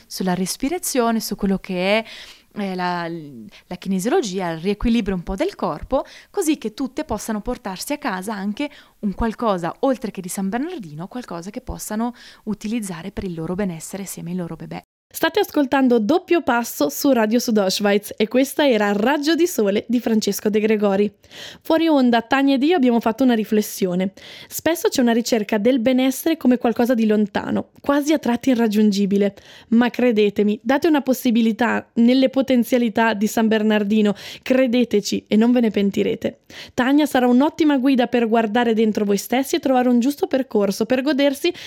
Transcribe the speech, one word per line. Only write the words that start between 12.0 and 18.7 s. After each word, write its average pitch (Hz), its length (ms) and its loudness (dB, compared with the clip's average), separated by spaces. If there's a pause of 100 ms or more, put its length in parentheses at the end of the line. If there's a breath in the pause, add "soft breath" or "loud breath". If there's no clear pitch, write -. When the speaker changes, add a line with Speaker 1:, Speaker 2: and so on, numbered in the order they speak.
Speaker 1:
utilizzare 202 680 -8
per 196 140 -8
il 180 100 -6
loro 160 200 -6
benessere 190 480 -6
assieme 170 280 -12
ai 180 60 -4
loro 165 180 -8
bebè. 160 260 -14 (340)
Speaker 2:
State 330 240 0
ascoltando 269 600 2
Doppio 339 420 2
Passo 240 480 -2
su 285 220 0
Radio 226 260 2
Sud 226 220 0
Ostschweiz 202 580 0
e 220 100 0
questa 269 400 2
era 208 260 2